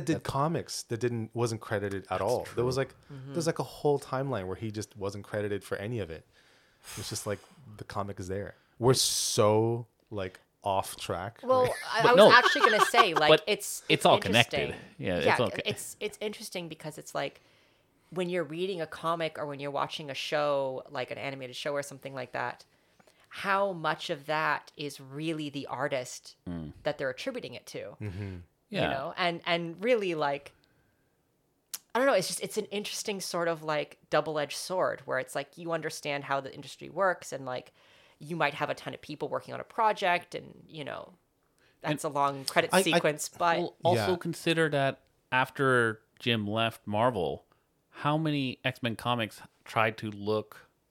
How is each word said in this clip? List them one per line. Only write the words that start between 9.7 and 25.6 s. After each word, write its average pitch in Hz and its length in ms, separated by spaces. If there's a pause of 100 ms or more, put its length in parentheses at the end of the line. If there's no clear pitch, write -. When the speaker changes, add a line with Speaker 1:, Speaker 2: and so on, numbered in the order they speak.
Speaker 1:
like, 95 300 (240)
off 98 340
track. 95 460
Speaker 3:
Well, 254 200
Speaker 1:
Right? 247 80 (220)
Speaker 3:
I, 226 80
Speaker 2:
But 214 80
Speaker 3:
I 247 40
was 254 40
Speaker 2:
no. 208 160
Speaker 3:
actually 262 280 (100)
gonna 214 140
say, 202 280
like, 151 160
Speaker 2:
But 156 180
Speaker 3:
it's, - 360
Speaker 2:
it's - 60
Speaker 3:
it's 156 160
Speaker 2:
all 143 140
connected. 117 420
Speaker 3:
interesting. 143 200 (160)
Speaker 2:
Yeah, 98 200
it's 73 100
Speaker 3:
Yeah, 160 120
Speaker 2:
all 113 120
co- - 140
Speaker 3:
it's, - 340
it's 208 200
interesting 208 480
because 160 300
it's - 180
like 143 240 (720)
when 175 160
you're 175 160
reading 170 380
a 156 60
comic 165 500
or 151 80
when 143 140
you're 143 100
watching 139 400
a 135 60
show, 139 720
like 131 220
an 123 80
animated 131 360
show 147 180
or 143 100
something 135 320
like 127 160
that, 127 340 (640)
how 196 420
much 156 380
of 143 160
that 151 500
is 147 240
really 151 500
the 135 180